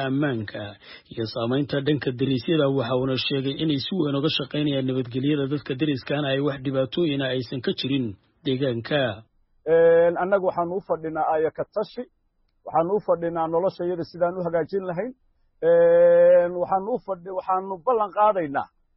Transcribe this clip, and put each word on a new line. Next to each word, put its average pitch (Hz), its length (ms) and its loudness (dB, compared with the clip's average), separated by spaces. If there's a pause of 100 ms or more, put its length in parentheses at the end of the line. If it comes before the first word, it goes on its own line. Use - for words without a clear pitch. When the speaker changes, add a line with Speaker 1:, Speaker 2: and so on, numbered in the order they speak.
Speaker 1:
ammaanka 135 540 -4 (500)
iyo 113 160 -6
saamaynta 131 560 -2
dhanka 139 300 -2
dariisyada. 135 580 0
Waxa 131 260 -2
uuna 131 220 -2
sheegay 135 400 -4
inay 156 220 -2
si - 160 -8
weyn 147 200 -2
uga 139 140 0
shaqaynayaan 147 580 -2
nabadgelyada 131 600 -2
dadka 147 280 -6
dariskaana 143 540 -2
ay 135 100 0
wax 139 220 -2
dhibaatooyina 135 640 -2
aysan 127 340 -6
ka 196 120 -2
jirin 127 420 -4 (280)
deegaanka. 131 580 -2 (640)
Speaker 2:
Een, 170 520 6
annagu 185 300 0
waxaanu 175 280 -2
u 196 60 -4
fadhinaa 160 480 -4
aaya 160 220 2
ka 156 120 -8 (100)
tashi, 220 300 -6 (640)
waxaanu 165 280 0
u 208 60 0
fadhinaa 170 480 -2
nolosha 180 380 -2
iyada 175 180 -4
sidaan 175 340 -4
u 185 60 -4
hagaajin 170 420 -2
lahayn. 185 260 -6 (500)
Een, 170 880 6
waxaanu 185 400 -2
u 247 80 -2
fadhi-, 190 340 -10
waxaanu 190 400 -2 (100)
ballan 214 280 0
qaadaynaa 175 560 2 (300)